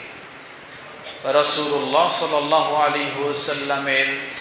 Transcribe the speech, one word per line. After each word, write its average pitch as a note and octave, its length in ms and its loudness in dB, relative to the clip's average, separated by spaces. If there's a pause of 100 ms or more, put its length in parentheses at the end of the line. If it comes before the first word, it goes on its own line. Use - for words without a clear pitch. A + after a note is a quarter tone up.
(1400)
রাসূলুল্লাহ C#3+ 720 4
সাল্লাল্লাহু D3+ 640 2
আলাইহি C#3+ 440 0
ওয়াসাল্লামের C#3 880 0 (320)